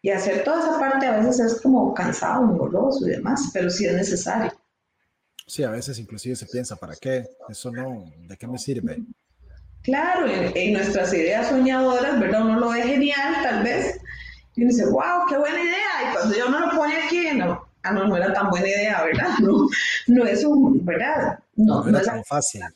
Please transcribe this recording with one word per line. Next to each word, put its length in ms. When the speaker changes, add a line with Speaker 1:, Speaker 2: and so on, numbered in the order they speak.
Speaker 1:
Y 80
hacer 340
toda 180
esa 180
parte 260
a 120
veces 220
es 220
como 320
cansado, 500
engorroso 640
y 40
demás, 420
pero 160
sí 160
es 80
necesario. 580
Speaker 2:
Sí, 180
a 80
veces 280
inclusive 360
se 120
piensa, 280
"¿Para 200
qué? 320
Eso 220
no, 340
¿de 100
qué 100
me 100
sirve?". 460
Speaker 1:
Claro, 440
en, 280
en 180
nuestras 400
ideas 360
soñadoras, 720
¿verdad? 260
Uno 140
lo 100
ve 140
genial, 600
tal 200
vez, 360
y 80
uno 80
dice, 140
"Guau, 420
qué 100
buena 240
idea", 480
y 40
cuando 220
ya 100
uno 140
lo 180
pone 260
aquí, 320
no, 320
"Ah, 80
no, 160
no 80
era 180
tan 160
buena 180
idea, 360
¿verdad?". 300
<laughs> 80
No, 260
no 180
es 180
un, 420
¿verdad? 540
No, 280
Speaker 2:
No 60
era 20
Speaker 1:
no 80
es 60
Speaker 2:
tan 200
fácil. 360